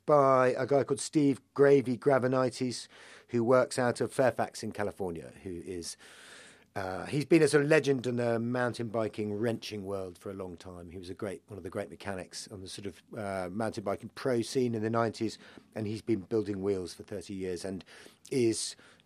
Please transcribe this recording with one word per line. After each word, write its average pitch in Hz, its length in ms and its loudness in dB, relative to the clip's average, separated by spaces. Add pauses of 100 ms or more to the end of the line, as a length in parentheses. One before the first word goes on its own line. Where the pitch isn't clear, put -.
by 135 440 8 (100)
a 127 80 0
guy 135 180 4
called 139 160 -2
Steve 143 400 2 (140)
Gravy 135 420 6
Gravenites, 127 920 0 (400)
who 120 140 2
works 127 360 4
out 123 240 0
of 113 100 -2
Fairfax 117 500 0
in 107 100 -6
California, 90 600 -6 (100)
who 87 220 -10
is, 87 320 -10 (800)
uh, 92 300 -6
he's 135 180 -2
been 165 180 6
a 147 60 6
sort 143 160 4
of 147 60 0
legend 135 360 4
in 123 100 -2
the 120 220 2
mountain 120 500 -2
biking 107 440 -4
wrenching 107 540 -4
world 95 320 -8
for 104 120 -12
a 98 40 -10
long 92 240 -10
time. 87 320 -16
He 90 80 -14
was 90 100 -12
a 92 60 -12
great, 92 320 -8
one 104 100 -16
of 87 60 -12
the 92 80 -12
great 101 180 -6
mechanics 92 640 -10
on 98 80 -14
the 95 80 -14
sort 101 200 -12
of, - 300 -14
uh, 95 320 -6
mountain 107 340 -6
biking 98 300 -6
pro 123 280 0
scene 123 320 -2
in 110 80 -4
the 110 80 -2
nineties, 113 480 -2 (360)
and 107 120 -6
he's 107 160 -6
been 110 180 0
building 101 400 -4
wheels 95 320 -2
for - 120 -16
thirty 101 280 -12
years 92 320 -6
and 95 180 -8 (480)
is, 117 460 0 (300)